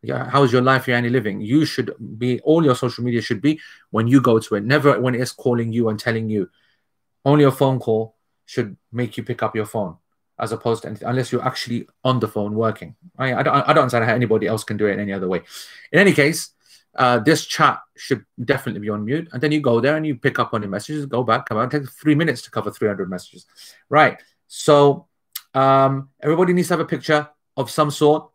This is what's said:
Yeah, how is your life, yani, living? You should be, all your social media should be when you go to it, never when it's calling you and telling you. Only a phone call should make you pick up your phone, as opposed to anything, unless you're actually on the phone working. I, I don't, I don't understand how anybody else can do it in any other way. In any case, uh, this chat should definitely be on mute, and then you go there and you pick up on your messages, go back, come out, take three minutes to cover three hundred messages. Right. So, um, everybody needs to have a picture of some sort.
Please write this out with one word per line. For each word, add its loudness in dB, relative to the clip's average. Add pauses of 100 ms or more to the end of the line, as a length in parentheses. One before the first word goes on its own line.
Yeah, -6
how 4
is 2
your 4
life, 2
yani, 0
living? -2
You 2
should -4 (260)
be, -2
all 4
your 4
social -4
media 0
should -4
be 0 (320)
when 0
you 6
go 4
to -2
it, -2
never 4
when 0
it's -4
calling -2
you 0
and -2
telling -4
you. -2 (760)
Only 6
a 6
phone 0
call -2 (300)
should -6 (160)
make -6
you -10
pick -6
up -4
your -4
phone, -6 (420)
as -4
opposed -2
to -12
anything, -10
unless -2
you're -2
actually -6 (160)
on -6
the -4
phone -6
working. -6 (240)
I, -6
I -4
don't, 0
I 2
don't 4
understand 0
how 0
anybody 0
else -2
can -8
do 0
it 0
in -4
any -6
other -6
way. -4 (480)
In 2
any 6
case, 0 (440)
uh, 2
this 2
chat 0 (160)
should -4 (200)
definitely -4
be -6
on -4
mute, -6
and -6
then 0
you 0
go 2
there 0
and -4
you -4
pick -4
up -4
on -2
your -8
messages, -8
go -2
back, 0
come -4
out, -2
take -4
three 0
minutes 0
to -20
cover -6
three -6
hundred -4
messages. -14 (420)
Right. 2 (280)
So, 4 (460)
um, 2 (120)
everybody 2
needs 0
to 0
have -4
a -2
picture -2 (280)
of -6
some 0
sort. 2